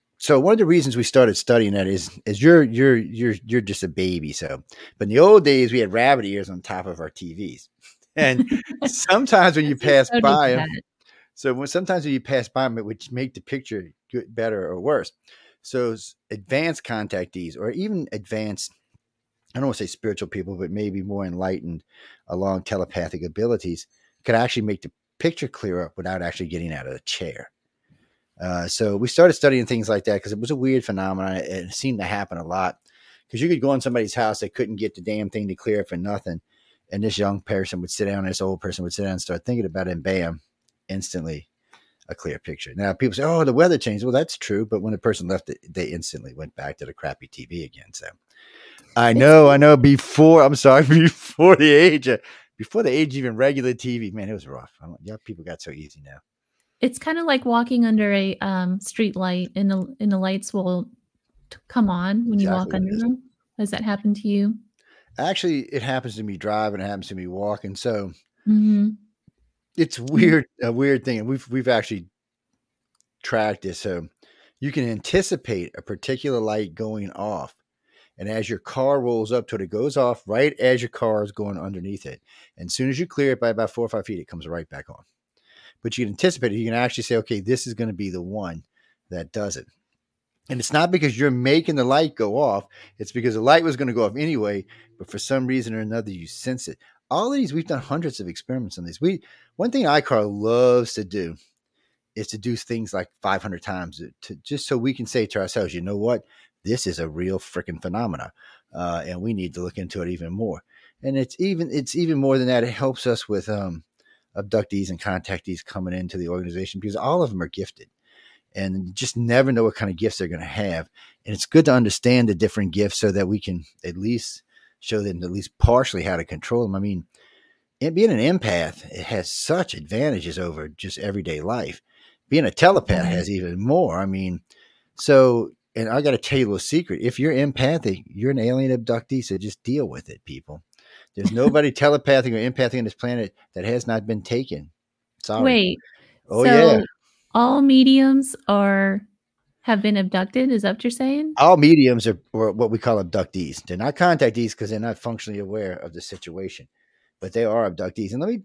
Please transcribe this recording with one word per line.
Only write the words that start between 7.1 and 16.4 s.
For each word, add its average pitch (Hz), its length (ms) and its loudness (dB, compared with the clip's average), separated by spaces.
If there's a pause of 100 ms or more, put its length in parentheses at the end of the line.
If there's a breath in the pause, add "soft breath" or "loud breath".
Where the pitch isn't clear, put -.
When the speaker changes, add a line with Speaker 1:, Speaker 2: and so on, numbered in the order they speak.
Speaker 1:
T 85 240 -16
Vs. 82 340 -14 (460 soft breath)
And 135 300 2 (240)
Speaker 2:
<laughs> - 180 -8
Speaker 1:
sometimes 190 720 4
when 156 80 4
you 143 100 0
Speaker 2:
That's 135 360 4
Speaker 1:
pass - 20 -
Speaker 2:
so 240 80 2
Speaker 1:
by 139 320 4
'em, 127 60 2
Speaker 2:
different. 156 260 -6 (500 soft breath)
Speaker 1:
so 131 200 -2
when, 135 140 -6
sometimes 180 360 -2
when 147 100 -2
you 127 60 -2
pass 127 280 -2
by 131 160 -2
'em, 117 140 -4
it 107 60 -8
would 110 260 -10
make 131 240 -8
the 131 60 -16
picture 110 520 -10 (180)
good, 113 220 -8
better 110 360 -4
or 90 120 -8
worse. 110 320 -2 (500 soft breath)
So 123 300 -4
s-, - 240 -16 (140)
advanced 139 540 -4